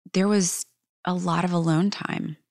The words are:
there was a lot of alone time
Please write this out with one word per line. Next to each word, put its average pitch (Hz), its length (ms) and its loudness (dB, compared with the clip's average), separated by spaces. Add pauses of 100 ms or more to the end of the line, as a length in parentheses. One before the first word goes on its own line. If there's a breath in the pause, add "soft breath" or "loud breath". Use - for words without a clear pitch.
(120)
there 190 160 2
was 202 380 0 (380)
a 180 100 -2
lot 175 300 0
of 180 80 0
alone 165 380 2
time - 460 -8 (140)